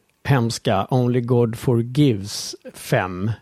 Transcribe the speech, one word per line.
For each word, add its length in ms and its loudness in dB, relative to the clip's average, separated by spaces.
hemska 640 0
Only 320 2
God 380 2
Forgives 960 0
fem. 580 -2